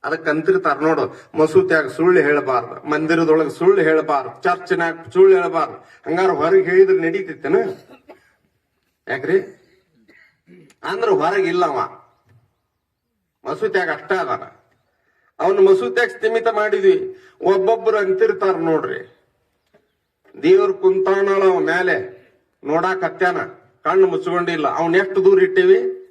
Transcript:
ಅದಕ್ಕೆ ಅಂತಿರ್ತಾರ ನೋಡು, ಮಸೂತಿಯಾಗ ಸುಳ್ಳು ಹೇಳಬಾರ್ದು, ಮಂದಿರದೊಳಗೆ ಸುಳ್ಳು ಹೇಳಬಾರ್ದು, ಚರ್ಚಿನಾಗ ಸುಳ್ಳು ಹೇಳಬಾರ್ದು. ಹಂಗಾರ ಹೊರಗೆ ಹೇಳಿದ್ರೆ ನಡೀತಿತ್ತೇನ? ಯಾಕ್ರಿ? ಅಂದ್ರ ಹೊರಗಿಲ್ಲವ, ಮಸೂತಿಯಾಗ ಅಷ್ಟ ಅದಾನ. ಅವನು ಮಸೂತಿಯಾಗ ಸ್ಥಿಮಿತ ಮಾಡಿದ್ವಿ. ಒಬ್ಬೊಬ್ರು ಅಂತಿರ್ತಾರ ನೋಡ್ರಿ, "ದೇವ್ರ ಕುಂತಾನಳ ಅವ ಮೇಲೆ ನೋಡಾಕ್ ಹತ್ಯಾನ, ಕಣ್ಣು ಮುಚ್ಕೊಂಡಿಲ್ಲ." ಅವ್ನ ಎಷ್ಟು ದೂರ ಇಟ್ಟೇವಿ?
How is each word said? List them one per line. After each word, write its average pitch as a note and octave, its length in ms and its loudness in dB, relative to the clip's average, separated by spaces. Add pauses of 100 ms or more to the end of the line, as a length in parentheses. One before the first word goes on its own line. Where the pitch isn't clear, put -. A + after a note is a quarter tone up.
ಅದಕ್ಕೆ D#3+ 260 -6
ಅಂತಿರ್ತಾರ D#3+ 500 0
ನೋಡು, D3 420 -2 (180)
ಮಸೂತಿಯಾಗ D#3 480 2
ಸುಳ್ಳು F3+ 340 2
ಹೇಳಬಾರ್ದು, D3 680 -2
ಮಂದಿರದೊಳಗೆ D#3 600 0
ಸುಳ್ಳು F#3 320 2
ಹೇಳಬಾರ್ದು, D#3 640 -2
ಚರ್ಚಿನಾಗ E3+ 560 -2 (140)
ಸುಳ್ಳು F#3+ 220 6
ಹೇಳಬಾರ್ದು. E3+ 400 -2
ಹಂಗಾರ F3+ 540 -4
ಹೊರಗೆ E3+ 400 0
ಹೇಳಿದ್ರೆ F#3 300 4
ನಡೀತಿತ್ತೇನ? E3 580 -4 (1500)
ಯಾಕ್ರಿ? C3 300 -2 (1500)
ಅಂದ್ರ G#3 260 -4
ಹೊರಗಿಲ್ಲವ, F3+ 920 0 (1500)
ಮಸೂತಿಯಾಗ F#3 400 -4
ಅಷ್ಟ - 240 -6
ಅದಾನ. D3 280 -4 (1000)
ಅವನು G4 220 0
ಮಸೂತಿಯಾಗ F#4+ 480 2
ಸ್ಥಿಮಿತ A3+ 380 -2
ಮಾಡಿದ್ವಿ. G3 680 0 (240)
ಒಬ್ಬೊಬ್ರು G#3+ 560 0
ಅಂತಿರ್ತಾರ F#3+ 600 0
ನೋಡ್ರಿ, - 600 -6 (1300)
"ದೇವ್ರ F#3+ 280 4
ಕುಂತಾನಳ F#3+ 720 0
ಅವ F#3 160 2
ಮೇಲೆ E3 600 -4 (440)
ನೋಡಾಕ್ F3 400 -2
ಹತ್ಯಾನ, F3+ 340 -2 (460)
ಕಣ್ಣು F#3 240 4
ಮುಚ್ಕೊಂಡಿಲ್ಲ." F3 600 -2
ಅವ್ನ E3 280 -2
ಎಷ್ಟು F#3+ 300 0
ದೂರ F#3+ 180 6
ಇಟ್ಟೇವಿ? F#3 360 4 (300)